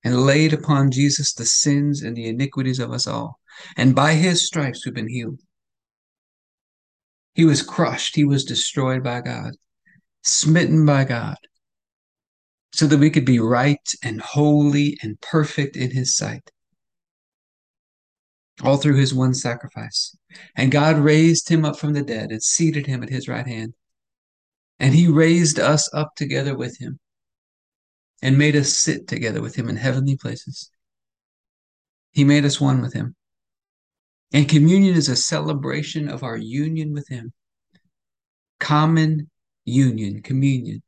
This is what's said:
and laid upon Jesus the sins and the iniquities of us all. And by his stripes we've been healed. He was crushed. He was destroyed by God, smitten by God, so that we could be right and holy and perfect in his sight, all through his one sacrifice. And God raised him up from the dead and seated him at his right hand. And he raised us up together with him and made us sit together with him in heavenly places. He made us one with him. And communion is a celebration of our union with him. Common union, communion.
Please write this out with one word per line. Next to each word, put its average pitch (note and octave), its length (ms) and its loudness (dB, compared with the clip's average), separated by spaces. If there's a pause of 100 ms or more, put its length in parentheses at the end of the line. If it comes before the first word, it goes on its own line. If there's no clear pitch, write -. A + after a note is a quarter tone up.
and B2 180 0
laid D3 320 4
upon C#3 380 2
Jesus C#3 420 0
the A#2 100 -10
sins C#3+ 600 0
and A#2 120 -8
the A#2 120 -8
iniquities B2+ 500 -4
of A#2+ 140 -6
us A#2+ 160 -6
all. A2 320 -8 (360)
And C3 200 4
by D3 180 4
his E3+ 320 2
stripes C#3 400 -6
we've B2+ 80 -8
been B2+ 160 -8
healed. B2 320 -8 (1900)
He E3 120 4
was C#3+ 180 4
crushed. - 520 -4
He D3+ 80 2
was C#3 220 0
destroyed C3 580 -4
by B2 180 -6
God, A#2+ 320 -10 (680)
smitten D#3 640 2
by C#3 180 4
God, B2+ 340 -4 (1400)
so D#3+ 120 2
that C#3+ 140 4
we D3+ 100 6
could D3 160 2
be B2+ 140 4
right B2 420 2 (220)
and A2 180 -6
holy D3 800 2
and G#2+ 180 -10
perfect D3+ 560 -4
in B2 160 -4
his B2+ 240 -2
sight, - 360 -8 (2000)
all C3+ 140 4
through C#3 200 2
his C3+ 160 2
one B2+ 200 0
sacrifice. - 840 -8 (400)
And C3 160 2
God D3+ 260 4
raised D#3 520 4
him E3 160 4
up D3 120 -4
from D3 160 -4
the C#3+ 100 -2
dead A2 280 -8
and A2 100 -8
seated D3+ 440 -2
him B2+ 180 -6
at - 60 -12
his B2+ 180 -8
right A#2+ 200 -8
hand. A2+ 260 -10 (1040)
And C3 140 4
he F3 140 6
raised D#3+ 520 4
us D3+ 340 0
up D3+ 220 -6
together C3+ 400 -4
with B2+ 240 -10
him C3+ 200 -14 (1200)
and C3+ 160 2
made D3 180 4
us C#3+ 180 0
sit - 340 -2
together A2 340 -6
with A#2 140 -12
him A#2+ 140 -6
in G2+ 80 -4
heavenly C3+ 400 -2
places. - 520 -12 (1400)
He C#3+ 120 2
made C#3+ 220 4
us C#3 140 -2
one C3+ 220 2
with A#2+ 120 -8
him. - 220 -6 (1160)
And C#3+ 160 4
communion F3 460 6
is C#3+ 120 2
a B2+ 80 -2
celebration D3 920 -6
of - 120 -10
our A#2+ 140 -8
union D3 580 -6
with C#3+ 140 -10
him. A#2+ 240 -12 (1300)
Common D#3 680 2 (340)
union, A2 580 0
communion. B2+ 680 -4